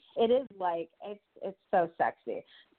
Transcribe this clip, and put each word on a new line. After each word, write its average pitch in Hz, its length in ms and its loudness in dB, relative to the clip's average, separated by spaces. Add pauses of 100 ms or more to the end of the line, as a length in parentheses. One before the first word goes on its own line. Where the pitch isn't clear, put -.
(180)
it 233 140 2
is, 262 140 2 (140)
like, 170 300 -4 (160)
it's, 202 180 -14 (180)
it's 190 160 -10 (140)
so 175 260 4
sexy. 113 460 -4 (360)